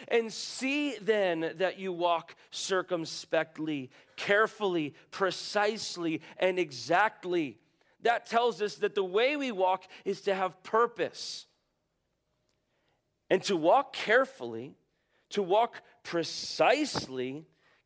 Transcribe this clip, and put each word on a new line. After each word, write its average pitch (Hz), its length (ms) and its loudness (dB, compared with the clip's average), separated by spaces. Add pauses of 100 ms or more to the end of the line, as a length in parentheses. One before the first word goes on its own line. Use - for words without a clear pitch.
and 233 220 2
see 277 680 -4
then 180 560 0
that 180 220 -2
you 190 120 -6
walk 170 460 0 (140)
circumspectly, 160 1400 -4 (260)
carefully, 196 800 2 (180)
precisely, 185 1080 -2 (160)
and 185 220 2
exactly. 165 960 -2 (460)
That 226 240 0
tells 226 340 2
us 208 140 -4
that 190 200 -2
the 202 80 2
way 220 340 2
we 269 160 -2
walk 185 320 0 (200)
is 190 180 -4
to 196 120 2
have 190 280 -4
purpose. - 840 -2 (1800)
And 185 140 4
to 196 120 0
walk 196 380 4
carefully, 135 800 0 (560)
to 208 120 -2
walk 208 380 0 (220)
precisely, 160 1400 0 (400)